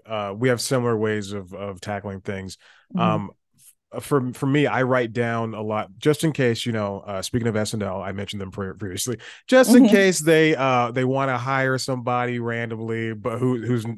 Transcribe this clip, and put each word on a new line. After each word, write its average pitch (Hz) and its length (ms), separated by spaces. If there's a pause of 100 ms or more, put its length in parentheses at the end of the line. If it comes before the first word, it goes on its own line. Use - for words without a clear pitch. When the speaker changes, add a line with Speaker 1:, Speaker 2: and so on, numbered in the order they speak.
Speaker 1:
uh, 104 320
we 123 100
have 123 140
similar 120 340
ways 107 380
of, 95 200
of 95 280
tackling 101 400
things. 95 360 (380)
Speaker 2:
Mm-hmm. 185 60
Speaker 1:
Um, 104 300 (600)
f-, 120 120
for, 127 260
for - 160
me, 143 180
I 117 180
write 123 280
down 117 420
a 104 80
lot 107 360
just 151 260
in 160 80
case, 123 340
you 127 60
know, 101 300
uh, 98 200
speaking 117 280
of 107 80
S 107 160
N 110 80
L, 95 200
I 95 120
mentioned 98 280
them 95 80
pre-, 95 220
previously, 110 460 (280)
just 254 300
in 254 80
Speaker 2:
Mm-hmm. 208 80
Speaker 1:
case 196 280
they, 156 360
uh, 123 360
they 127 120
wanna 131 340
hire 131 400
somebody 123 640
randomly, 113 720
but 110 260
who, 127 220
who's 113 240 (120)